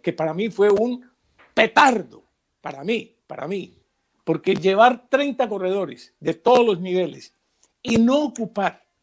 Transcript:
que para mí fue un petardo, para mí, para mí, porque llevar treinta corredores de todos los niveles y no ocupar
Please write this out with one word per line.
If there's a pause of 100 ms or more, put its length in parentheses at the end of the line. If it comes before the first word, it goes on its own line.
que
para
mí
fue
un (480)
petardo, (380)
para
mí, (120)
para
mí, (480)
porque
llevar
treinta
corredores
de
todos
los
niveles (480)
y
no
ocupar (200)